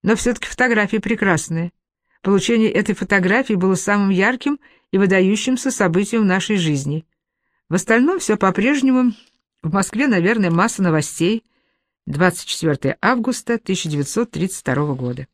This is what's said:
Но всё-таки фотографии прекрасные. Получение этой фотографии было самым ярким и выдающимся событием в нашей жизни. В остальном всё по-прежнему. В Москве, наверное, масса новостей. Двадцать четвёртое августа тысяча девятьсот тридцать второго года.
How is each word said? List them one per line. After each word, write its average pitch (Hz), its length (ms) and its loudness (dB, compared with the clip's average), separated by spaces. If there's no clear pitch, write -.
Но 214 120 4
всё-таки - 320 -4
фотографии 220 500 0
прекрасные. 175 720 -2
Получение 220 500 2
этой 208 240 0
фотографии 202 580 0
было 185 220 2
самым 202 340 0
ярким 247 500 0
и 190 60 0
выдающимся 202 760 2
событием 202 520 0
в - 20 2
нашей 190 320 0
жизни. 151 480 -2
В 165 60 -2
остальном 254 440 2
всё - 180 -2
по-прежнему. 254 760 2
В 156 120 -4
Москве, 214 340 0
наверное, 190 440 2
масса 196 300 0
новостей. 170 600 0
Двадцать 165 420 -2
четвёртое 143 540 -2
августа 233 560 -2
тысяча 180 320 -4
девятьсот 151 420 -4
тридцать 180 280 -6
второго 139 360 -2
года. 127 380 -8